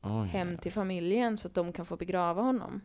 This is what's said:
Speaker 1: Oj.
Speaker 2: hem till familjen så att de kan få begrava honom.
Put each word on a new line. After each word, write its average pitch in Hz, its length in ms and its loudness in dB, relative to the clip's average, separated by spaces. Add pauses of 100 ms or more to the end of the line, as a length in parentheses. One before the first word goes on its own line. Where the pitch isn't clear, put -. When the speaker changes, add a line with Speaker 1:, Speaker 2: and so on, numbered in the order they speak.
Speaker 1:
Oj. 107 260 0
Speaker 2:
hem 175 300 -2
till 180 140 -4
familjen 196 640 0
så 185 100 -8
att - 60 -10
de 175 200 0
kan 170 120 -6
få - 120 -6
begrava 180 440 2
honom. 247 440 0